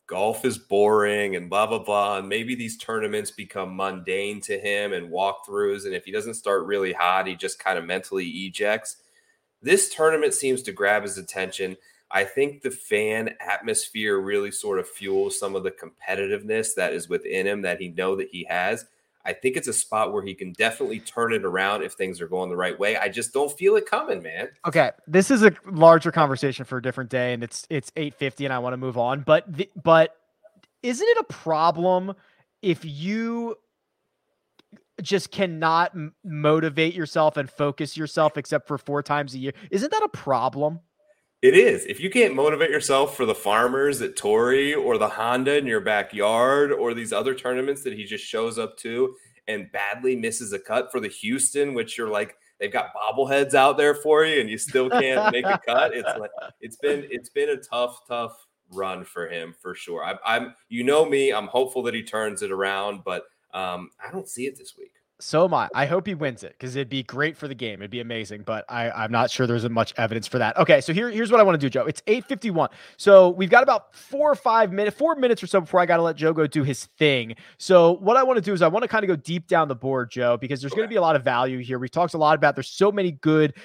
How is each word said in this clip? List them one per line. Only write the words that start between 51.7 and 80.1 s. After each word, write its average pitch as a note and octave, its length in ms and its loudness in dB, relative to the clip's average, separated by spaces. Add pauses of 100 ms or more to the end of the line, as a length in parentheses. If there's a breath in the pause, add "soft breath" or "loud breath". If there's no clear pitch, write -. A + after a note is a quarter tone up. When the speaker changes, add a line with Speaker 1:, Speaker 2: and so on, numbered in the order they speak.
Speaker 1:
which A2+ 240 -6
you're A#2 100 -6
like, G#2 280 -6 (240)
they've - 120 -6
got - 220 -4
bobbleheads C3+ 600 0
out C3+ 220 6
there D3 160 4
for D3+ 320 4
you D#3 160 2
and A2 80 -2
you G#2+ 80 -6
still B2+ 320 0
can't C3 440 2
make G3+ 120 -2
a F#3+ 220 0
cut. B2 260 2
It's - 240 -4
like, G#2 140 -10 (140)
Speaker 2:
<laughs> - 160 -20
Speaker 1:
it's - 160 -16
been, C#3+ 340 -4
it's B2 200 -12
been C#3+ 180 -2
a C#3+ 80 -2
tough, B2 500 -6
tough A#2+ 400 -8 (240)
run F#2 340 -8
for E2+ 240 -10
him E2+ 320 -10
for F2+ 140 -12
sure. E2+ 300 -10
I, F#2+ 100 -6 (100)
I'm, A#2+ 300 -4 (140)
you A#2 160 -6
know D3+ 200 6
me, C#3 280 0
I'm G#2 160 -2
hopeful B2+ 340 -2
that A#2 120 -4
he A2 100 -6
turns G#2+ 380 -6
it G2 100 -6
around, G2 520 -4
but, F2+ 200 -6 (280)
um, F2+ 380 -8 (100)
I G2+ 120 -16
don't F#3+ 160 -12
see B2+ 180 -10
it C3+ 100 -10
this - 220 -20
week. - 140 -20 (280)
Speaker 2:
So D#3+ 240 2
am E3+ 100 0
I. A#2+ 180 0
I C#3 140 0
hope F3 220 -2
he F#3+ 80 -4
wins C#3 260 -6
it E2+ 160 -18
'cause B2+ 160 -10
it'd C3+ 140 -6
be C3 160 -6
great D3 320 -4
for D3+ 100 -12
the C3+ 80 -10
game. A2 260 -10
It'd G2+ 120 -12
be A#2+ 80 -8
amazing, A2 420 -10
but G#2+ 260 -6
I, A#2 220 -4
I'm A2 220 -6
not A#2+ 180 4
sure B2+ 160 0
there's A#2 240 0
much A2+ 260 0
evidence A2+ 300 -2
for C3 120 -4
that. A2+ 180 0
Okay, D#3 240 6
so D#3+ 120 -4
here, A3+ 180 -2
here's G#3+ 200 -2
what A#3 80 6
I G#3+ 60 10
wanna F3 140 4
do, C#3 120 0
Joe. A#2+ 160 0
It's D3+ 220 -6
eight A3 160 2
fifty-one. F#3 460 -2 (260 loud breath)
So F#3+ 320 12
we've F3+ 200 0
got A#3+ 140 8
about B3+ 320 0
four D4 380 0
or - 20 4
five A3 380 2
minutes, G3+ 240 -2
four D#4+ 180 6
minutes B3 260 2
or F#3+ 60 -10
so F#3+ 140 4
before E3+ 180 2
I F3 80 6
gotta E3+ 160 4
let E3 140 0
Joe D#3 160 2
go D#3 160 2
do C#3+ 160 0
his C3+ 220 -4 (120)
thing. B2 380 2 (220 loud breath)
So F3 400 8
what G3+ 180 4
I C4 80 6
wanna B3+ 160 2
do F#3+ 120 -2
is F3 100 2
I E3 40 6
wanna A3 220 2
kinda G#3+ 180 0
go F#3 80 2
deep E3 320 -6
down D#3+ 220 2
the C3 80 -4
board, B2+ 340 -4